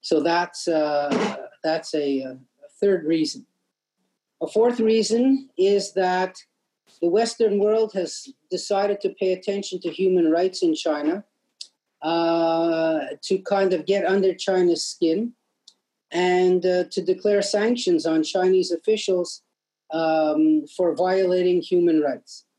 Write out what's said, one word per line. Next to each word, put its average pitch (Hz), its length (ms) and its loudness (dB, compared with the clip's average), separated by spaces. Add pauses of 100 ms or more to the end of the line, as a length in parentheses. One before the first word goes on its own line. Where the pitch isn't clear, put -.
So 160 200 0
that's, 170 460 -2
uh, 151 680 -2 (260)
that's 160 320 -4
a, 143 280 -2
a 131 160 -12 (420)
third 190 240 2
reason. 156 400 -2 (960)
A - 60 -6
fourth 240 320 0
reason 226 720 2 (100)
is 202 360 2
that 185 420 0 (640)
the 175 80 0
Western 214 500 0
world 214 360 0
has - 340 -8 (220)
decided 202 500 -2
to 190 100 -2
pay 185 220 -2
attention 196 480 -6
to 170 100 -6
human 180 400 2
rights 180 320 0
in 165 140 2
China, 156 480 -2 (760)
uh, 165 1000 0 (220)
to 190 160 -2
kind 196 340 0
of 160 120 -2
get 196 220 0
under 190 260 2
China's 180 520 0
skin 190 480 -2 (800)
and, 185 520 2
uh, 180 200 2
to 180 180 -6
declare 196 400 0
sanctions 202 640 0
on 160 160 2
Chinese 185 480 2
officials, 180 720 -2 (500)
um, 156 720 2 (120)
for 175 180 0
violating 185 680 2
human 170 400 2
rights. - 440 -6 (140)